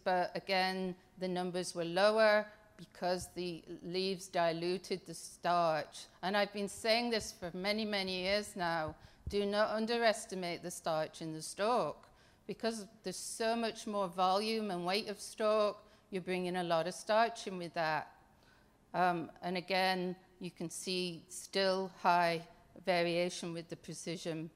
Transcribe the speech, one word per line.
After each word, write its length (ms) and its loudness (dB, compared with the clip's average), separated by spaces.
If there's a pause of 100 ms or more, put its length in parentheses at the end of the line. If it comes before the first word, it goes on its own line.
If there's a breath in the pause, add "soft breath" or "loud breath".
but 300 2
again, 640 0 (240 loud breath)
the 80 -2
numbers 480 -2
were 100 -2
lower 640 6 (300)
because 580 -4
the 280 -6 (200)
leaves 440 -2
diluted 760 0
the 80 -14
starch. 920 0 (180 loud breath)
And 140 0
I've 160 2
been 160 -4
saying 400 2
this 280 0
for 180 -8
many, 300 0
many 380 -2
years 320 0
now, 400 -2 (340 loud breath)
do 160 0
not 240 2
underestimate 920 0
the 80 -6
starch 500 -2
in 120 -6
the 80 -8
stalk, 640 0 (400 soft breath)
because 380 -4 (180)
there's 120 -6
so 400 -2
much 320 -4
more 200 -2
volume 640 2
and 140 -2
weight 240 0
of 100 -8
stalk, 640 2 (260 loud breath)
you're 120 -4
bringing 360 -2
a 60 0
lot 240 2
of 60 -4
starch 540 2
in 100 -6
with 180 -8
that. 360 0 (840 soft breath)
Um, 360 2 (120)
and 160 -2
again, 580 0 (240)
you 120 -8
can 180 -8
see 600 -4
still 640 0 (100)
high 400 4 (440)
variation 680 0
with 160 -10
the 60 -8
precision. 800 -6